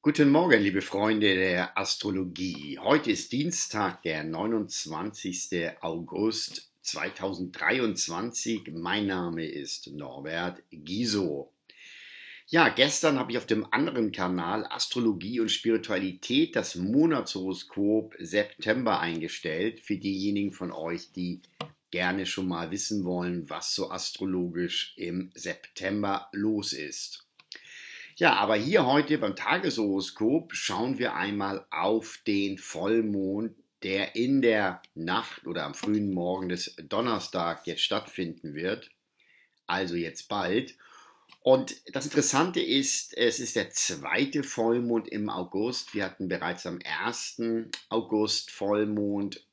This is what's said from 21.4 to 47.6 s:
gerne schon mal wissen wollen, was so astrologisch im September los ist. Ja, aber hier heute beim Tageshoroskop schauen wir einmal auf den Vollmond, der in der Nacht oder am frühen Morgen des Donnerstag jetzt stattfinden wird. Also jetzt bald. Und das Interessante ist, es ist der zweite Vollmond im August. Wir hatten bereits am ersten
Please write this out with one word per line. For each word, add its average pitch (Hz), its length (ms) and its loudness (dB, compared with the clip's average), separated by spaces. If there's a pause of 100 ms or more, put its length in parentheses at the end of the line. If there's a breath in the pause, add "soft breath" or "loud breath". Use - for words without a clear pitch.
gerne 90 340 0
schon 95 240 -2
mal 82 220 -4
wissen 101 340 -2
wollen, 87 460 -2
was 80 240 -4
so 95 160 -4
astrologisch 90 1080 -4
im 90 380 -6
September 98 1000 -4
los 104 400 0
ist. - 540 -10 (880 loud breath)
Ja, 165 180 6
aber 104 200 4
hier 127 300 4
heute 143 320 6
beim 98 180 0
Tageshoroskop 117 1200 0
schauen 113 440 -2
wir 120 160 0
einmal 98 560 -2
auf 104 560 0
den 98 320 2
Vollmond, 101 960 0 (280)
der 98 320 0
in 127 280 4
der 104 400 4 (120)
Nacht 87 520 -4
oder 82 180 -2
am 73 80 -6
frühen 104 400 0
Morgen 90 380 -2
des - 260 -4
Donnerstag 90 880 -2
jetzt 82 140 -4
stattfinden 85 760 -4
wird. 92 360 -4 (760 soft breath)
Also 87 280 -2
jetzt 82 340 -6
bald. 101 460 0 (640 loud breath)
Und 131 340 6 (200)
das 135 100 -2
Interessante 151 560 2
ist, - 560 0
es 117 240 2
ist 117 160 -4
der 98 140 0
zweite 95 720 0
Vollmond 120 640 0
im 104 220 -2
August. 101 640 -4
Wir 104 100 0
hatten 95 240 -6
bereits 87 380 -4
am 80 120 -6
ersten 113 920 -4 (180)